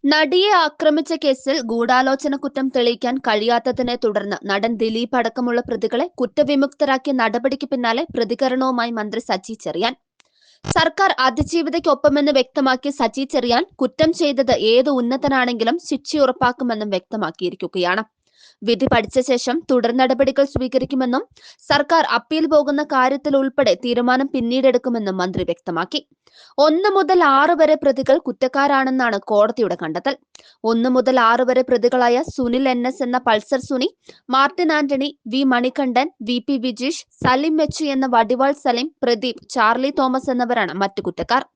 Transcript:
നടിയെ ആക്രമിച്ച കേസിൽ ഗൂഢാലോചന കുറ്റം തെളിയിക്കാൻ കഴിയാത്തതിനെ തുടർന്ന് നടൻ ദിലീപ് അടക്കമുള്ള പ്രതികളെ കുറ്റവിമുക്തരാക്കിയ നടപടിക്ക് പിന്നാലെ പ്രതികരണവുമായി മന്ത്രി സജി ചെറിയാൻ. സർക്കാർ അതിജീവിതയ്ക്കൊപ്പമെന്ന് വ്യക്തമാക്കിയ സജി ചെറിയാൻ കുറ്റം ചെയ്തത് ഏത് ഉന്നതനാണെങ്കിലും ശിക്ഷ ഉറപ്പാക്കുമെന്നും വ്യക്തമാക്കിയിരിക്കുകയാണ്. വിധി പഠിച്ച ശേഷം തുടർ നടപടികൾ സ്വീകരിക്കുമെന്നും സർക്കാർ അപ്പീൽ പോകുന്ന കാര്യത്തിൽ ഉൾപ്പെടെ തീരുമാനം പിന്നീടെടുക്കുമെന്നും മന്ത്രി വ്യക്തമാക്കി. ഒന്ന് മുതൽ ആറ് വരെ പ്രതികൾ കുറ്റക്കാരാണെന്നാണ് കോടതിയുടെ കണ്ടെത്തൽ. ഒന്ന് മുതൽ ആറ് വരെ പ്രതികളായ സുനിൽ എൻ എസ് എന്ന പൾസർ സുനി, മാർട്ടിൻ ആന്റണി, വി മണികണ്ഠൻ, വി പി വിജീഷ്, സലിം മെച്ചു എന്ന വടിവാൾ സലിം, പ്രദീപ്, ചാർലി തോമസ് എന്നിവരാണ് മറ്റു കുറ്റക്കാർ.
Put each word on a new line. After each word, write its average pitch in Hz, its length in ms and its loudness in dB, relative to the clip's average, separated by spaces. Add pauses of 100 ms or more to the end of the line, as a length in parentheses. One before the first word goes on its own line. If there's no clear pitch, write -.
(100)
നടിയെ 311 400 2 (140)
ആക്രമിച്ച 302 480 0 (100)
കേസിൽ 269 340 -2 (120)
ഗൂഢാലോചന 262 720 0
കുറ്റം 269 320 -4
തെളിയിക്കാൻ 240 400 0 (120)
കഴിയാത്തതിനെ 240 760 0
തുടർന്ന് 202 340 -2 (120)
നടൻ 202 240 0 (100)
ദിലീപ് 226 360 -2
അടക്കമുള്ള 233 500 -2
പ്രതികളെ 233 380 -4 (140)
കുറ്റവിമുക്തരാക്കിയ 277 1000 0
നടപടിക്ക് 240 500 -2
പിന്നാലെ 240 320 -2 (120)
പ്രതികരണവുമായി 247 840 -2
മന്ത്രി 214 300 -6
സജി 202 260 -6 (100)
ചെറിയാൻ. 190 300 -4 (720)
സർക്കാർ 330 480 0 (140)
അതിജീവിതയ്ക്കൊപ്പമെന്ന് 294 1120 0
വ്യക്തമാക്കിയ 262 600 -2
സജി 262 340 -2
ചെറിയാൻ 247 320 0 (160)
കുറ്റം 311 400 0
ചെയ്തത് 262 340 2 (180)
ഏത് 254 260 4
ഉന്നതനാണെങ്കിലും 247 800 0 (100)
ശിക്ഷ - 360 -4
ഉറപ്പാക്കുമെന്നും 247 720 -2
വ്യക്തമാക്കിയിരിക്കുകയാണ്. 185 1080 -4 (580)
വിധി 226 300 0
പഠിച്ച 233 260 0 (100)
ശേഷം 247 280 -2 (140)
തുടർ 240 200 2 (100)
നടപടികൾ 262 520 2
സ്വീകരിക്കുമെന്നും 254 680 -2 (480)
സർക്കാർ 294 340 2 (120)
അപ്പീൽ 320 360 -2
പോകുന്ന 294 300 2 (120)
കാര്യത്തിൽ 277 460 0
ഉൾപ്പെടെ 262 340 2 (100)
തീരുമാനം 247 500 0
പിന്നീടെടുക്കുമെന്നും 240 880 0
മന്ത്രി 185 280 -4
വ്യക്തമാക്കി. 175 500 -6 (580)
ഒന്ന് 311 380 4
മുതൽ 370 220 4 (180)
ആറ് 302 240 4
വരെ 311 220 6
പ്രതികൾ 269 340 2 (100)
കുറ്റക്കാരാണെന്നാണ് 262 920 0 (120)
കോടതിയുടെ 208 520 2
കണ്ടെത്തൽ. 170 320 -4 (560)
ഒന്ന് 233 260 2
മുതൽ 254 200 2 (120)
ആറ് 240 200 4
വരെ 254 200 2
പ്രതികളായ 240 480 2 (180)
സുനിൽ 247 380 -2
എൻ 247 160 -2
എസ് 262 180 -6
എന്ന 247 200 -2
പൾസർ 262 420 0
സുനി, 269 200 -2 (460)
മാർട്ടിൻ 320 440 2
ആന്റണി, 277 300 -2 (240)
വി 262 100 0 (100)
മണികണ്ഠൻ, 254 560 0 (200)
വി 247 180 -2
പി 285 180 -2
വിജീഷ്, 254 400 -6 (200)
സലിം 285 360 2
മെച്ചു 302 240 -2 (100)
എന്ന 269 200 0
വടിവാൾ 247 380 2 (120)
സലിം, 254 260 0 (120)
പ്രദീപ്, 240 400 -2 (120)
ചാർലി 247 460 2
തോമസ് 262 340 0
എന്നിവരാണ് 233 480 0
മറ്റു 196 240 -4
കുറ്റക്കാർ. 185 380 -2 (120)